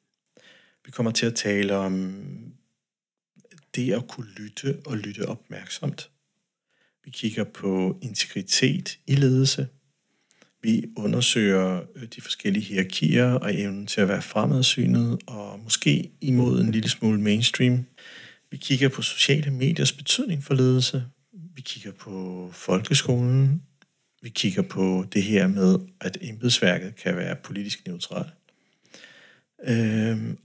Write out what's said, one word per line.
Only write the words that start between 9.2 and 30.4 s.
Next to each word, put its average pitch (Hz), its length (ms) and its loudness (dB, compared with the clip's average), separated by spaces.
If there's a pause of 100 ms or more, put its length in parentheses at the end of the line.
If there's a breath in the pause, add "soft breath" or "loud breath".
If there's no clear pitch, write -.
Vi 113 240 2 (100)
undersøger, 101 840 2 (140)
øh, 127 80 -16
de - 180 -16
forskellige 104 420 -2
hierarkier 120 680 2
og 104 280 0
evnen 101 280 -4
til - 140 -2
at 95 60 4
være 92 140 0
fremadsynet, 123 1080 2
og 101 320 -12
måske 117 520 0 (100)
imod 123 400 4
en 113 100 2
lille 110 180 0
smule 110 320 2
mainstream. 120 640 2 (640 loud breath)
Vi 135 60 -12
kigger 135 320 2
på 120 120 -6
sociale 143 500 2
mediers 131 400 2
betydning 156 520 -2
for - 100 -2
ledelse. 127 520 2 (500)
Vi 135 60 -20
kigger 104 300 -12
på 92 600 -10
folkeskolen. 127 1080 2 (600)
Vi 120 80 -14
kigger 101 320 0
på 92 520 0
det 101 100 2
her 98 240 4
med, 95 320 4 (220)
at 95 200 -8
embedsværket 107 720 0
kan 92 200 -2
være 90 200 -4
politisk - 520 -10
neutralt. - 460 -8 (1300 loud breath)
Øhm, 110 800 0